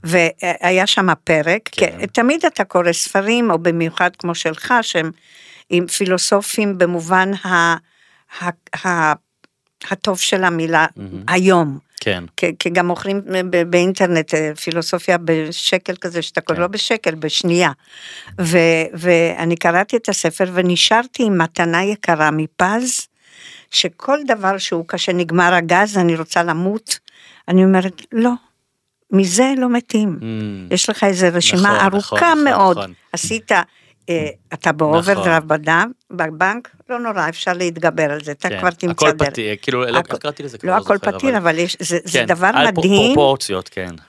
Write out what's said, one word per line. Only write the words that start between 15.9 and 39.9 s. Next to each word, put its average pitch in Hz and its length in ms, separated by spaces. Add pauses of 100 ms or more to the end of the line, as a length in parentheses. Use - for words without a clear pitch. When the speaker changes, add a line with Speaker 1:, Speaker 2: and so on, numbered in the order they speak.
Speaker 1:
כזה, 170 200
שאתה - 200
קורא, 160 140
Speaker 2:
כן. 160 60
Speaker 1:
לא 175 60
בשקל, 202 480
בשנייה. 160 560 (680)
ו-, 175 180 (360)
ואני 170 640
קראתי 175 420
את 226 120
הספר, 190 440
ונשארתי 185 680
עם 208 180
מתנה 170 420
יקרה 165 480
מפז, 190 760 (640)
שכל - 560
דבר 196 300
שהוא 170 300
קשה, 185 260
"נגמר 175 400
הגז, 180 440
אני 170 180
רוצה 160 280
למות", 180 560 (480)
אני 185 160
אומרת, 185 380 (100)
"לא, 233 200 (800)
מזה 196 460
לא 254 120
מתים." 220 520
Speaker 2:
Mm. 107 520
Speaker 1:
יש 185 160
לך 214 140
איזו 185 300
רשימה 175 280 (140)
Speaker 2:
נכון, 196 180
Speaker 1:
ארוכה 208 220
Speaker 2:
נכון, 339 140
נכון, 311 140
Speaker 1:
מאוד. 196 340
Speaker 2:
נכון. 92 160 (200)
Speaker 1:
עשית, 220 380 (580)
אה, 160 180 (260)
אתה - 180
באוברדרפט 165 460 (100)
Speaker 2:
נכון. 160 200
Speaker 1:
בדם-, 160 440 (200)
בבנק, 175 580 (200)
לא 247 100
נורא, 202 300
אפשר 180 240
להתגבר 165 580
על 151 120
זה, 151 80
אתה 160 180
Speaker 2:
כן, 180 100
Speaker 1:
כבר 175 120
תמצא 170 360
Speaker 2:
הכל 151 100
Speaker 1:
דרך. 147 120
Speaker 2:
פתיר, 107 320
כאילו, 123 240
לא, 123 140